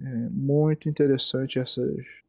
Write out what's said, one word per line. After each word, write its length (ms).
É 260
muito 600
interessante 720
essas, 440